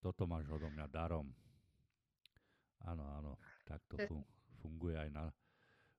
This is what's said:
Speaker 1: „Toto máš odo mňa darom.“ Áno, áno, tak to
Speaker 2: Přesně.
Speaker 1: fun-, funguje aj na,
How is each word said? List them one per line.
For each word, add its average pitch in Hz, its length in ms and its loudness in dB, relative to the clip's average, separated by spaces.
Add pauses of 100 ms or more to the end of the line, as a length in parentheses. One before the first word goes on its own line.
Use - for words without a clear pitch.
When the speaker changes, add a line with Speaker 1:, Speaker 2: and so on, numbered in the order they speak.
Speaker 1:
„Toto 92 240 4
máš 80 240 2
odo 78 180 0
mňa 73 220 0
darom.“ 80 400 2 (1500)
Áno, 82 320 -2
áno, 73 160 -4 (320)
tak 76 240 -6
to - 100 -6
Speaker 2:
Přesně. 101 180 2
Speaker 1:
fun-, 71 100 -4 (340)
funguje 80 400 0
aj 76 120 0
na, 76 200 -2 (680)